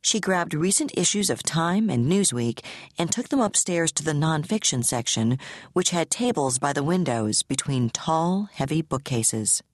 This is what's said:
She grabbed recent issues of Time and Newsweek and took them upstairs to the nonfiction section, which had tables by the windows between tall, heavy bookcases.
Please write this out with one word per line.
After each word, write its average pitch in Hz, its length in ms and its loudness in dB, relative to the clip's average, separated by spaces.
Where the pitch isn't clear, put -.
She - 140 2
grabbed 175 340 0
recent 185 440 0
issues 190 340 0
of - 140 -4
Time 175 440 2
and 127 220 2
Newsweek 120 540 0
and 170 140 0
took 240 160 -4
them 277 120 2
upstairs 175 520 0
to - 100 -4
the 156 120 0
nonfiction 151 720 0
section, 120 540 0
which 180 160 2
had 170 200 0
tables 143 480 0
by 143 140 0
the 139 100 0
windows 139 640 0
between 135 440 0
tall, 175 640 0
heavy 151 300 -2
bookcases. 113 800 -2